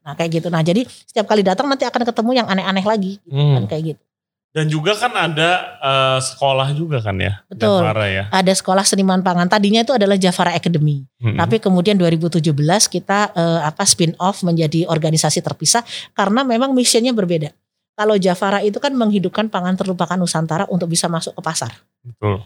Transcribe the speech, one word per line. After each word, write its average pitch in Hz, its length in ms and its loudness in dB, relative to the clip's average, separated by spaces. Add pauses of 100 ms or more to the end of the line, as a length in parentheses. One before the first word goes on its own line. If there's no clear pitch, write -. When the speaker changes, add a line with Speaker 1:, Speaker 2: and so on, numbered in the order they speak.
Speaker 1:
Nah, 147 160 -14
kayak 165 240 -2
gitu. 170 80 -6
Nah, 170 140 0
jadi 175 240 2
setiap - 400 -6
kali 214 160 2
datang 190 240 2
nanti 277 180 -2
akan 240 180 -2
ketemu 233 320 -2
yang 233 120 0
aneh-aneh 190 340 -2
lagi 202 400 -2
gitu - 140 -20
Speaker 2:
Hmm. 143 200 4
Speaker 1:
kan, 120 140 0
kayak 156 180 -4
gitu. 151 160 -8 (460)
Speaker 2:
Dan 156 180 -2
juga 160 300 0
kan 233 160 -2
ada, 165 380 0 (260)
eh, 135 420 2
sekolah 135 540 -2
juga 151 260 -4
kan 107 160 -4
ya, 95 300 -4
Speaker 1:
Betul. 202 320 0
Speaker 2:
Javara 107 320 0
ya. 95 220 -2
Speaker 1:
Ada 190 240 2
sekolah 190 280 0
seniman 190 380 2
pangan. 180 260 0
Tadinya 214 380 2
itu 254 80 -2
adalah 202 240 4
Javara 175 400 0
Academy. 151 480 0 (100)
Speaker 2:
Mm-mm. 113 220 -2
Speaker 1:
Tapi 175 240 2
kemudian 185 340 2
dua 180 140 4
ribu 165 180 0
tujuh 160 300 0
belas 160 320 2
kita, 202 420 -2
eh, 170 320 0
apa, 156 220 -4
spin 170 320 0
off 190 240 -2
menjadi 165 480 0
organisasi 160 560 0
terpisah - 400 -2 (280)
karena 208 280 0
memang 262 320 0
misinya 247 400 2
berbeda. 175 400 -2 (400)
Kalau 214 240 2
Javara 196 480 0
itu 208 160 -2
kan 277 160 -2
menghidupkan 208 560 0
pangan 185 240 -2
terlupakan 185 400 -2
Nusantara 165 500 -2
untuk 180 220 -2
bisa 165 180 -2
masuk 165 300 -4
ke - 60 -12
pasar. 156 340 -6 (240)
Speaker 2:
Betul. 104 440 -4